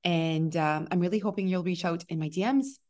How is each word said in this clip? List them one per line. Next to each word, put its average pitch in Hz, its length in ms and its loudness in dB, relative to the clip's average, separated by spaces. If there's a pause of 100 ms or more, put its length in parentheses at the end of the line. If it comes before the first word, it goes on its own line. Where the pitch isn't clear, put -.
And, 160 520 2
um, 156 340 0
I'm 180 100 2
really 180 180 2
hoping 196 300 -2
you'll 185 160 0
reach 175 200 -2
out 170 240 -2
in 160 100 -4
my 156 100 -2
D 175 160 -2
Ms. 269 340 0 (120)